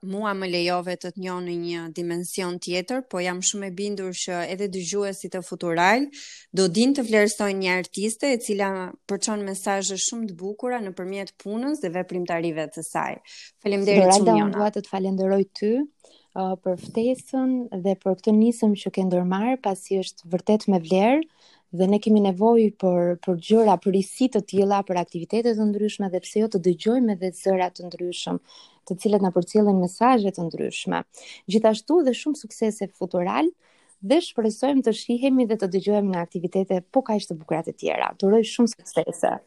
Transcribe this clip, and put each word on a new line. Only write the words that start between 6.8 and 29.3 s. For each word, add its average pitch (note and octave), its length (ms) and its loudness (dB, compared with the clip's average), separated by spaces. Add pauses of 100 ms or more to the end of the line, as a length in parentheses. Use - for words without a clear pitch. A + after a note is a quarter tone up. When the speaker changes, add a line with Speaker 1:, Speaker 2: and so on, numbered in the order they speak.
Speaker 1:
të C#4 140 0
vlerësojnë G#3 560 2
një F#3 100 0
artiste G3 560 -2
e B3+ 80 2
cila G3+ 320 -2 (360)
përçon G3+ 440 -4
mesazhe G3 480 -4
shumë A3+ 320 -4
të F#3 80 -12
bukura G#3 480 -6
nëpërmjet F#3+ 540 -8
punës B3+ 420 -6
dhe E3+ 160 -6
veprimtarive F3 720 -4
të D#3+ 160 -12
saj. - 320 -6 (400)
Faleminderit G3 480 4
Speaker 2:
Doralda, F#3+ 160 8
Speaker 1:
shumë, A3 160 6
Speaker 2:
unë G#3 80 4
Speaker 1:
Jona. G3+ 140 -2
Speaker 2:
dua G#3 120 2
të G#3 140 -8
të - 80 -12
falenderoj F#3+ 560 0
ty, G#3+ 240 -2 (640)
ë, F#3+ 120 -4 (120)
për F3+ 260 -4
ftesën B3+ 720 -2 (240)
dhe F#3+ 160 0
për F#3+ 240 -2
këtë G#3+ 160 4
nisëm A3 400 4
që - 160 -8
ke F#3+ 160 0
ndërmarr, F#3 540 0
pasi F#3+ 420 -2
është - 240 -18
vërtet G#3+ 400 0
me F#3 160 2
vlerë G#3 400 4 (480)
dhe F3 120 2
ne G3+ 160 4
kemi G#3+ 200 4
nevojë G#3 560 4
për, F3 420 2
për - 180 -2
gjëra, G#3+ 400 4
për F#3+ 160 0
risi G3 360 0
të A3 120 0
tilla, G3 400 0
për F#3+ 160 -4
aktivitete F3 560 -2
të G#3+ 140 0
ndryshme G#3 420 -2
dhe F3 120 -2
pse - 200 -2
jo A3 80 2
të G3 160 -2
dëgjojmë G#3+ 480 2
edhe F#3 200 -4
zëra F#3 360 0
të F3+ 220 -12
ndryshëm, F3 480 -6 (480)
të F#3 100 -6
cilët G3+ 240 2
na F#3+ 80 2
përcjellin G3 480 2